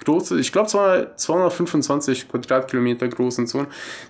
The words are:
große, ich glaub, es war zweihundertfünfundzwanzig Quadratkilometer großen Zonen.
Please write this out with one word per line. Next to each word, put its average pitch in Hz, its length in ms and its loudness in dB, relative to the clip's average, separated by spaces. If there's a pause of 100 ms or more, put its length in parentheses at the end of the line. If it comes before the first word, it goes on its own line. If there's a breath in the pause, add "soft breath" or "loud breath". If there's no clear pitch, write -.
große, 170 340 2
ich - 140 0
glaub, 208 140 4
es 214 80 -2
war 196 420 2
zweihundertfünfundzwanzig 160 1120 0
Quadratkilometer 123 800 0
großen 123 380 -2
Zonen. 139 220 -4 (420 loud breath)